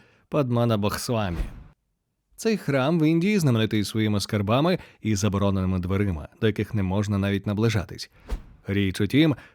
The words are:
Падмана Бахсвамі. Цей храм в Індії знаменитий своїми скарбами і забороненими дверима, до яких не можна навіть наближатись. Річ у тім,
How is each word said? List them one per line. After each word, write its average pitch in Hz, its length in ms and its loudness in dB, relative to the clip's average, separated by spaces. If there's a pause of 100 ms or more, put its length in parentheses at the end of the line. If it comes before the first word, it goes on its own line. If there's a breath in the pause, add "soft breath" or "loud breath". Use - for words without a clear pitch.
(280 soft breath)
Падмана 120 480 0
Бахсвамі. 101 640 -2 (1000)
Цей 220 200 0
храм 139 440 0
в 151 80 4
Індії 180 300 2
знаменитий 110 460 2
своїми 104 360 0
скарбами 120 580 0 (220 loud breath)
і 107 160 0
забороненими 95 640 0
дверима, 90 500 -2 (120)
до 113 60 2
яких 104 280 -2
не 101 80 0
можна 98 360 0
навіть 98 280 -2
наближатись. 104 640 -2 (560 loud breath)
Річ 98 340 0
у 104 60 2
тім, 147 300 4 (180 loud breath)